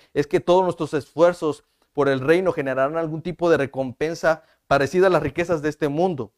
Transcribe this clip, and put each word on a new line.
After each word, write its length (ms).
Es 140
que 140
todos 240
nuestros 280
esfuerzos 720
por 180
el 100
reino 320
generarán 460
algún 240
tipo 260
de 80
recompensa 840
parecida 400
a 40
las 120
riquezas 400
de 80
este 180
mundo. 500